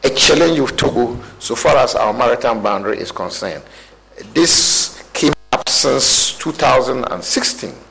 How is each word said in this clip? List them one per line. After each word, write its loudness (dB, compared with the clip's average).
a 4
challenge 4
with -2
Togo 0
so -6
far 4
as 2
our 2
maritime 0
boundary -2
is -8
concerned. -8
This 0
came 2
up 0
since 0
two -6
thousand 2
and -8
sixteen. -4